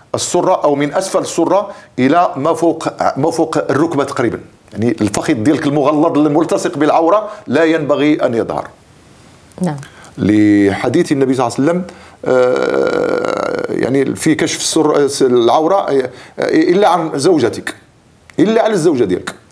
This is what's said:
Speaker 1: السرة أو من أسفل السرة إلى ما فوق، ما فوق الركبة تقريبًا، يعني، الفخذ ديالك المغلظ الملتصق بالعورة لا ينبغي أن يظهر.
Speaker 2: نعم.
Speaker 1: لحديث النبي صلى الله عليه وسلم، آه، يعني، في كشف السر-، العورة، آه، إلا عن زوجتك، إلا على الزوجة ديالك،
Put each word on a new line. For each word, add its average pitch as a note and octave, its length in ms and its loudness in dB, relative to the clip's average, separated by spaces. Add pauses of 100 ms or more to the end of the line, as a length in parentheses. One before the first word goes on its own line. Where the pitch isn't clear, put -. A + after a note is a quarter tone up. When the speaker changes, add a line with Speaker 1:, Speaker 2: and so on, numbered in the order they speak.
(160)
Speaker 1:
السرة F3 480 0
أو C#3+ 120 2
من C#3+ 180 -2
أسفل - 260 -2
السرة F3 500 0 (300)
إلى D#3 360 4
ما D3 180 0
فوق، D#3+ 340 0 (300)
ما D3+ 140 0
فوق E3 260 -2
الركبة C#3+ 460 0
تقريبًا، C3 360 -2 (340)
يعني، A2 280 0
الفخذ G#2 320 -2
ديالك C#3+ 340 0
المغلظ D3 500 0
الملتصق D#3+ 600 0
بالعورة E3 520 2 (180)
لا C#3+ 160 2
ينبغي D3+ 640 0
أن B2 80 0
يظهر. D#2+ 340 -4 (960)
Speaker 2:
نعم. D#3+ 160 -4 (400)
Speaker 1:
لحديث G#2 960 2
النبي C3+ 220 0
صلى B2+ 140 0
الله A2+ 120 -6
عليه C#3 100 2
وسلم، F3+ 140 -2 (420)
آه، B2+ 1400 0
يعني، A#2+ 460 -2
في D3+ 200 0
كشف - 240 -4
السر-، D3+ 640 0
العورة، C3+ 680 2
آه، C3 180 0 (300)
إلا F3 480 2
عن E3 320 0
زوجتك، C#3 560 0 (640)
إلا G#3+ 240 2
على A3 100 0
الزوجة E3+ 300 2
ديالك، - 320 -4 (160)